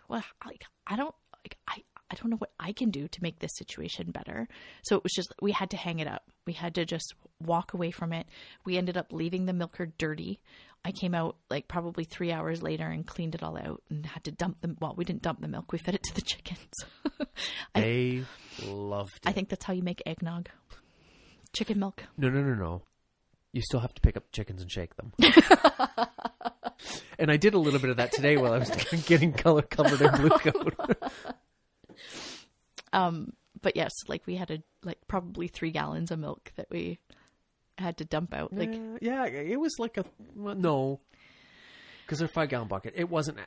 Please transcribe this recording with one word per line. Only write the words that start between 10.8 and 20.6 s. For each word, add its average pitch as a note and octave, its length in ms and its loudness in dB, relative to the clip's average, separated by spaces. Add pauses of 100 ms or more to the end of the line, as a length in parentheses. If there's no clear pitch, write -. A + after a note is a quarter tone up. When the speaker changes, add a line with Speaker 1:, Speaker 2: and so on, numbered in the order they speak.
Speaker 1:
I F#3 80 -4
came F3+ 240 -2
out, E3 200 -2 (140)
like, - 180 -6
probably E3+ 360 -6
three E3+ 280 -4
hours E3 300 -4
later D#3 260 -4
and D#3+ 200 -6
cleaned E3 260 -6
it D#3+ 80 -8
all D#3+ 160 -6
out - 320 -10
and D3+ 160 -6
had D#3 200 -12
to D3+ 60 -8
dump F3 300 -4
them. E3+ 180 -6
Well, D#3 160 -6
we F3 80 -4
didn't E3+ 200 -4
dump - 180 -4
the D#3+ 60 -6
milk. - 240 -8
We E3+ 80 -2
fed F#3 160 -2
it - 80 -4
to - 100 -6
the G3 80 -2
chickens. - 520 -8 (460)
<laughs> D4 80 -6 (480)
I - 60 4
Speaker 2:
They B2 420 0 (440)
loved G2+ 560 -6
it. - 40 -4
Speaker 1:
I F#3 40 4
think G3 180 -4
that's - 160 -8
how F#3+ 80 -4
you F#3 80 -4
make F3+ 240 -4
eggnog. E3+ 420 -6 (1080)